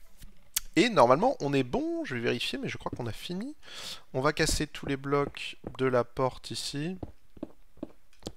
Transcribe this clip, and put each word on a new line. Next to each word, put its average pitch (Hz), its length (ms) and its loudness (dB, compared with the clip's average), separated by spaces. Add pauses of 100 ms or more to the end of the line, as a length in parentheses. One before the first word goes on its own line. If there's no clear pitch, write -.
(760)
Et 208 140 6
normalement, 156 520 8
on 143 120 2
est 139 100 6
bon. 311 420 0
Je - 100 -6
vais 117 60 -2
vérifier, 123 360 0
mais 254 120 -4
je 113 80 -6
crois - 180 -6
qu'on 120 120 -4
a 110 40 -2
fini. 208 440 -6 (580)
On 131 80 2
va 147 120 4
casser 156 320 2
tous - 200 -10
les 135 120 0
blocs 139 600 0 (200)
de 131 80 4
la 127 180 6
porte - 480 0
ici. 151 460 -4 (1400)